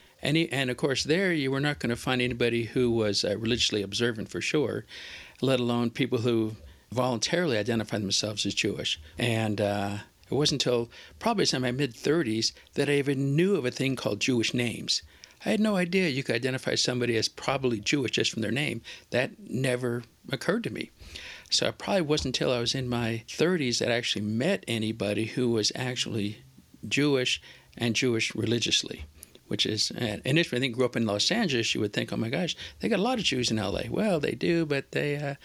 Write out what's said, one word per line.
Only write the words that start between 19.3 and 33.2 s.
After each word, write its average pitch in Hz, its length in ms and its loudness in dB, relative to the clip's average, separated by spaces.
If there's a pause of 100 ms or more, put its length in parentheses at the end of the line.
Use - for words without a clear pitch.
never 123 540 0 (260)
occurred 202 360 -2
to 127 40 -4
me. - 220 -8 (580)
So - 180 2
it 113 100 -4
probably 196 240 0
wasn't 147 340 0
until 147 160 2
I 120 80 2
was 120 160 0
in 131 140 -2
my 117 400 -2
thirties 147 500 2
that - 100 6
I 117 60 6
actually 107 300 0
met 131 420 2
anybody 110 600 0
who 123 220 2
was 110 260 4
actually 113 640 -2 (480)
Jewish 135 540 2 (360)
and 113 180 0
Jewish 117 400 0
religiously, - 720 0 (420)
which - 180 -2
is, 101 260 0
uh, 104 340 -2
initially, 139 340 2
I - 20 0
think, 127 140 -2
grew 127 100 2
up 120 100 -4
in 117 120 2
Los 104 240 0
Angeles, 127 420 0
you 127 80 -2
would 104 120 -2
think, - 200 -4
"Oh 113 40 -2
my 113 120 -2
gosh, 165 260 -2 (240)
they 202 100 -2
got 208 100 2
a - 20 0
lot 247 160 0
of 190 60 -4